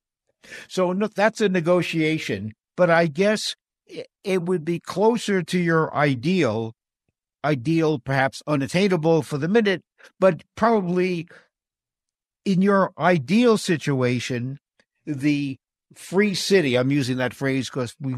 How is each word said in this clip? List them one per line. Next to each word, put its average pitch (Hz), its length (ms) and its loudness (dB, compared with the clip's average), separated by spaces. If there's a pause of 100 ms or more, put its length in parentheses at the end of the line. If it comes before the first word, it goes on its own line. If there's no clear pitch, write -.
(680)
So 180 260 -2
no, 202 140 -2
that's 208 360 -2
a 208 60 4
negotiation, 160 1040 -2 (220)
but 180 140 2
I 170 180 4
guess 196 480 -2 (400)
i-, 208 120 -14 (180)
it 190 180 -2
would 170 220 -4
be 170 160 -4
closer 208 640 0
to 185 160 -2
your 165 360 2
ideal, 127 800 0 (720)
ideal, 156 540 0
perhaps 135 480 -2
unattainable 160 760 0
for 147 140 -8
the 139 100 -4
minute, 202 360 0 (360)
but 185 240 2 (140)
probably 180 720 0 (1160)
in 190 180 2
your 196 360 4
ideal 185 600 4
situation, 127 1000 -2 (460)
the 143 540 -2 (360)
free 196 400 0
city, 156 420 2
I'm 127 140 2
using 131 280 0
that 127 160 -2
phrase 135 340 -2
'cause 127 320 -6
we 135 180 -6